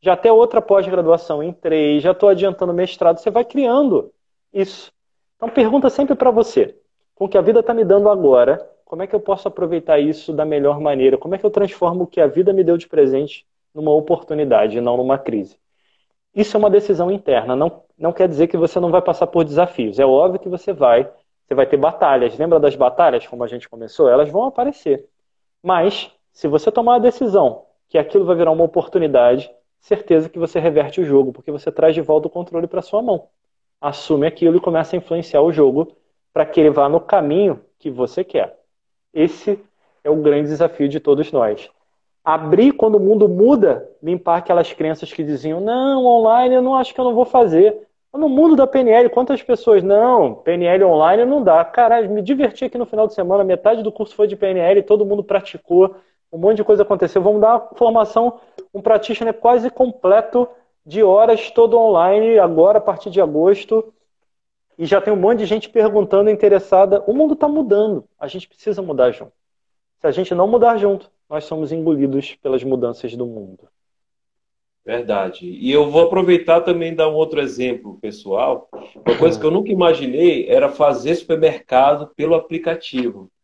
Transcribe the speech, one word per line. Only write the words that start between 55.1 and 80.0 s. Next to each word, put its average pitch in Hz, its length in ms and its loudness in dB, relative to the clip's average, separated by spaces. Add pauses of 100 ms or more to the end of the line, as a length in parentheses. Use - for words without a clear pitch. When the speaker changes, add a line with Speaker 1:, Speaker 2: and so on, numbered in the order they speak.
Speaker 1:
praticou, 190 720 -2 (380)
um 165 60 -14
monte 202 180 0
de 208 80 -4
coisa 208 180 2
aconteceu. 190 400 -2
Vamos 208 180 2
dar 220 160 4
uma - 200 -6
formação, 233 640 0 (340)
um 202 60 -12
practitioner 220 540 -2
quase 240 360 0
completo 233 800 0 (360)
de 170 180 -2
horas, 214 480 2
todo 233 280 2
online, 214 600 2
agora 175 400 4
a - 20 4
partir 202 300 -6
de 180 100 0
agosto. 196 720 0 (880)
E 165 80 -6
já 196 140 2
tem 208 120 -2
um 202 40 0
monte 208 240 0
de 214 60 -6
gente 214 220 -6
perguntando, 208 640 0
interessada. 196 760 2
O 202 60 -2
mundo 294 240 0
tá 311 120 -2
mudando, 214 560 -2 (140)
a 147 80 -12
gente 180 220 -14
precisa 202 340 -10
mudar 131 300 0
junto. - 200 -18 (680)
Se - 60 -4
a 151 40 0
gente 185 240 -6
não 180 140 0
mudar 233 280 2
junto, 196 340 -4 (180)
nós 151 160 -10
somos 156 280 -8
engolidos 143 640 -4
pelas 131 280 -4
mudanças 123 500 -6
do 120 120 -10
mundo. 101 420 -18 (1160)
Speaker 2:
Verdade. 101 640 -8
E 104 240 -8
eu 143 200 2
vou 165 140 4
aproveitar 170 580 2
também 170 300 -4
e 160 40 -10
dar 160 140 0
um 151 40 -8
outro 156 260 -2
exemplo 123 600 -8
pessoal. 107 680 -6 (340)
Uma 120 140 0
coisa 165 200 2
que 127 60 -10
eu 156 60 0
nunca 208 200 -4
imaginei 160 800 0